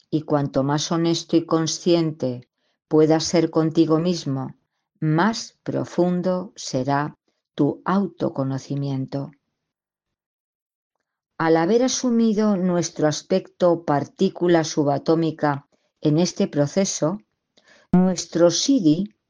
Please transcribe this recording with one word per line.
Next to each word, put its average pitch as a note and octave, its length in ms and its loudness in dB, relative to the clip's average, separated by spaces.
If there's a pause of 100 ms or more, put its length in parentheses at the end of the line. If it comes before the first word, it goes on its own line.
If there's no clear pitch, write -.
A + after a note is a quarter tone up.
y D3+ 140 -4
cuanto C#3+ 400 0
más D3 280 -2
honesto E3 460 0
y E3 80 0
consciente D#3+ 1040 -2 (380)
puedas D#3 360 4
ser E3 260 0
contigo D#3+ 500 2
mismo, D3 560 -4 (440)
más E3 640 -2
profundo F3+ 920 -4
será C#3 600 -4 (400)
tu - 300 0
autoconocimiento. C#3 1500 -4 (2000)
Al D#3+ 200 2
haber G3+ 260 2
asumido A3+ 720 0
nuestro F3 500 0
aspecto E3+ 800 0
partícula E3 800 0
subatómica D3+ 1040 -2 (340)
en D3+ 160 2
este F3+ 300 0
proceso, D#3+ 720 -2 (720)
nuestro F3+ 600 2
sidi F#3 640 0 (140)